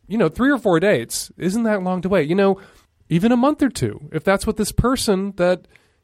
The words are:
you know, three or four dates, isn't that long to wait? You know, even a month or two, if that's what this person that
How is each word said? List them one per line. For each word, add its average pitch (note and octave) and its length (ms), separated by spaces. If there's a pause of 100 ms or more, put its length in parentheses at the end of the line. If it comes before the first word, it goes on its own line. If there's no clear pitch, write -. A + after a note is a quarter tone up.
you G3 100
know, F#3+ 100
three A#3+ 240
or C#4 60
four F3+ 220
dates, D#3+ 580
isn't G3 260
that G#3+ 200
long F#3 180
to F3+ 80
wait? F3 180
You E3+ 80
know, G3 240 (480)
even F3 240
a B3 60
month D4 260
or C#4 60
two, B2+ 420
if D#3 140
that's G3 200
what G#3+ 120
this G#3+ 160
person G3+ 640
that F3+ 300 (360)